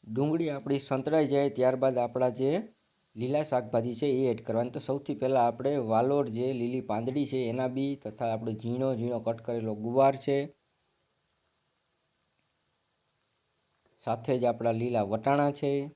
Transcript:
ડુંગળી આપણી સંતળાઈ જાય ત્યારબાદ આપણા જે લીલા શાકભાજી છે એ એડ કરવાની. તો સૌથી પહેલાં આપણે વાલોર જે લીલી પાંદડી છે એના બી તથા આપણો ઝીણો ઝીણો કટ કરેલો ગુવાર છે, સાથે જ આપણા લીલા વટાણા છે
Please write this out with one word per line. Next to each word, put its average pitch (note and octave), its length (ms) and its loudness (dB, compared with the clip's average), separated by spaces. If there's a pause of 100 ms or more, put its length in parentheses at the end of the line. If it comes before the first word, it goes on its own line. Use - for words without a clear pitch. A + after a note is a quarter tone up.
ડુંગળી D3+ 460 0
આપણી C#3 300 -2
સંતળાઈ D3 480 2
જાય C#3 220 4
ત્યારબાદ B2+ 480 4
આપણા B2 320 2
જે B2+ 200 0 (680)
લીલા C3 280 -2
શાકભાજી A#2+ 520 0
છે C#3+ 160 -2
એ C3 140 2
એડ A#2 160 2
કરવાની. A#2+ 320 -2
તો - 60 -8
સૌથી C#3+ 360 -4
પહેલાં B2+ 320 2
આપણે B2 240 0 (140)
વાલોર C3 440 2
જે A#2 240 -2
લીલી A#2+ 340 -2
પાંદડી B2 400 -2
છે C3 180 -4
એના B2+ 280 -2
બી C3+ 240 -2
તથા A2+ 340 -6
આપણો A2+ 220 -4
ઝીણો A#2+ 420 -2
ઝીણો A#2 240 -2
કટ A2+ 220 -4
કરેલો A2+ 340 -4
ગુવાર B2+ 420 4
છે, C#3 200 0 (3750)
સાથે A#2 320 -2
જ B2 120 0
આપણા A#2 340 0
લીલા A#2 260 0
વટાણા C#3 460 0
છે C#3+ 200 -2 (240)